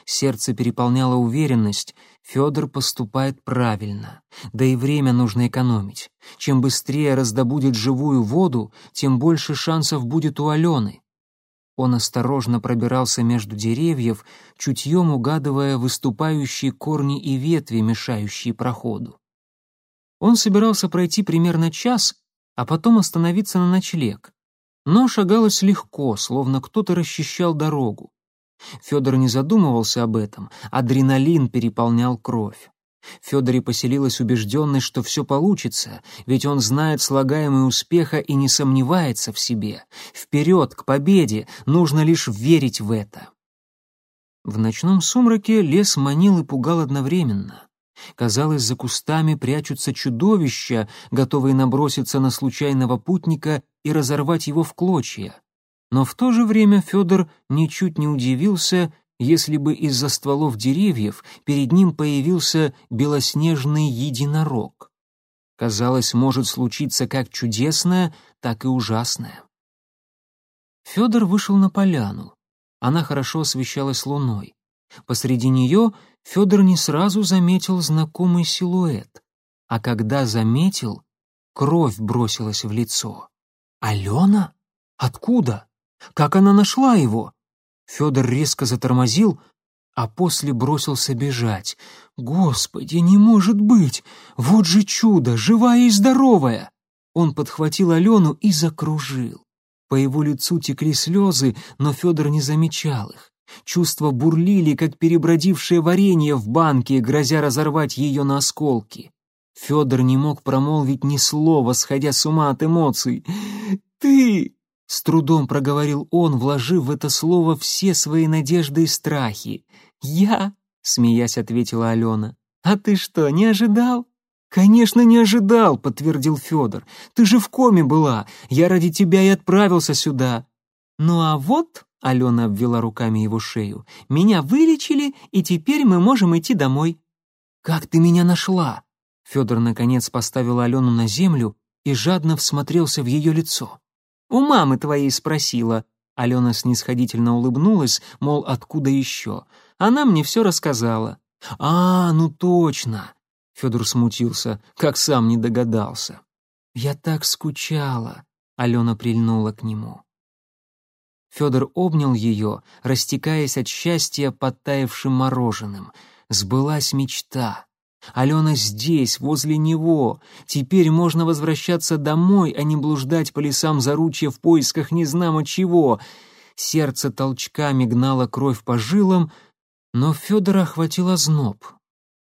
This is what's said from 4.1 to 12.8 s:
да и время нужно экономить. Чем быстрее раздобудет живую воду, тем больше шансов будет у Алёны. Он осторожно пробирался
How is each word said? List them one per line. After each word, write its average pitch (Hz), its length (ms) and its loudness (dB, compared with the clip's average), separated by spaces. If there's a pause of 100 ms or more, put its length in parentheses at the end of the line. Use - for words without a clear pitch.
да 127 140 -2
и 131 100 2
время 135 380 0
нужно 120 340 0
экономить. 117 640 -4 (260)
Чем 139 220 0
быстрее 135 560 -2
раздобудет 131 600 0
живую 131 460 0
воду, 123 520 -2 (180)
тем 131 260 0
больше 151 380 0
шансов 156 500 -2
будет 151 360 -2
у 147 80 0
Алёны. 151 540 0 (720)
Он 127 200 0
осторожно 120 640 -2
пробирался 123 640 -2